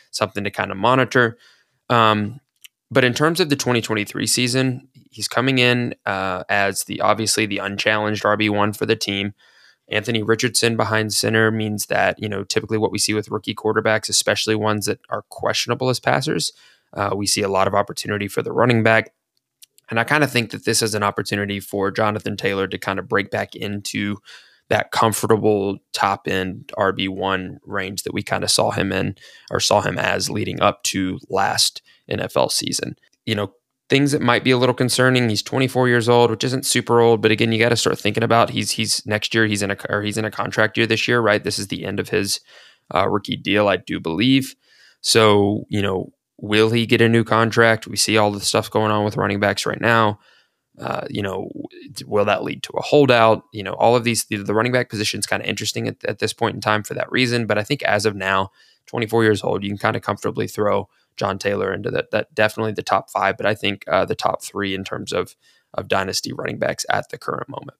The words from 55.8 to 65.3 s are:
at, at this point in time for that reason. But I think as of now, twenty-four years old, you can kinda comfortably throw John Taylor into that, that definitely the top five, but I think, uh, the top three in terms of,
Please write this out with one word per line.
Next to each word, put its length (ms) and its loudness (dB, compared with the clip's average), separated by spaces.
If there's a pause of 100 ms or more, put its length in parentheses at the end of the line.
at, 180 -10
at 140 -4
this 140 -2
point 220 -2
in 60 -10
time 220 0
for 120 -10
that 160 -6
reason. 340 2
But 140 0
I 40 -2
think 200 -4
as 240 0
of 80 -2
now, 340 0 (380)
twenty-four 360 0
years 200 4
old, 180 -2
you 80 -6
can 80 -6
kinda 220 -2
comfortably 480 -4
throw 420 -2 (260)
John 220 -2
Taylor 340 -2
into 200 -6
that, 180 -4
that 240 -4
definitely 380 0
the 100 -8
top 300 0
five, 260 0
but 80 -4
I 80 2
think, 340 -4
uh, 160 2
the 120 -4
top 260 -2
three 320 -6
in 100 -6
terms 300 -10
of, 220 -4 (400)